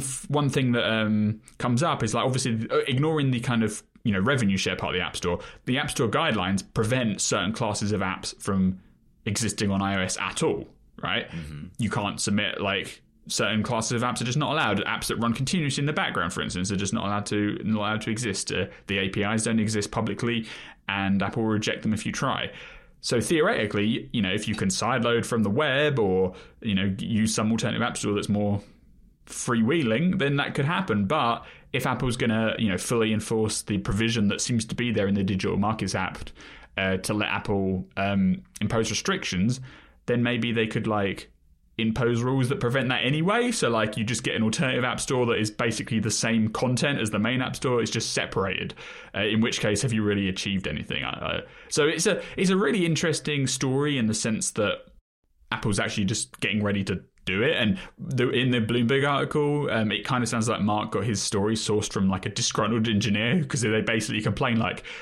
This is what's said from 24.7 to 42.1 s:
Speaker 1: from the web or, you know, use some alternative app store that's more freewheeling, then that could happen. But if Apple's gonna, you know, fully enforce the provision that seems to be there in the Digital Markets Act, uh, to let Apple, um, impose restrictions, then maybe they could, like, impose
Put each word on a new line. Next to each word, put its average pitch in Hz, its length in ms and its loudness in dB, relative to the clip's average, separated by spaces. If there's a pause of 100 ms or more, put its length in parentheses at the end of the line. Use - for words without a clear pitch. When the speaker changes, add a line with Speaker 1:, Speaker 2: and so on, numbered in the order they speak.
Speaker 1:
from 117 180 0
the 101 60 2
web 139 480 2
or, 92 380 2 (260)
you 104 140 0
know, 95 240 0
use 110 340 0
some 110 180 0
alternative 113 300 0
app 117 160 -2
store 104 160 0
that's 101 160 -2
more 101 320 2 (640)
freewheeling, 127 920 2
then 143 180 2
that - 160 -2
could 139 120 0
happen. 156 400 0
But 117 400 0 (280)
if 131 120 -2
Apple's 123 300 0
gonna, 113 440 2
you 107 100 2
know, 90 80 0
fully 113 340 2
enforce 107 520 0
the 104 160 0
provision 110 500 2
that 98 120 0
seems 117 240 0
to - 100 -6
be 120 160 0
there 101 160 2
in 101 80 2
the 101 80 2
Digital 95 340 0
Markets 104 380 0
Act, - 360 -4 (460)
uh, 95 200 2
to 92 160 -4
let 104 160 0
Apple, 95 680 -2
um, 98 460 2 (180)
impose 110 280 0
restrictions, 110 720 0 (460)
then 120 160 2
maybe 120 300 0
they 113 160 2
could, 110 180 -2
like, 101 460 -2 (460)
impose 117 440 2